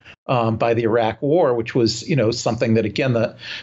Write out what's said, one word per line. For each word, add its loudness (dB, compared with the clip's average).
um, 0
by 2
the 0
Iraq 0
War, 2
which -4
was, 0
you 0
know, 2
something 0
that, 2
again, -2
the, -2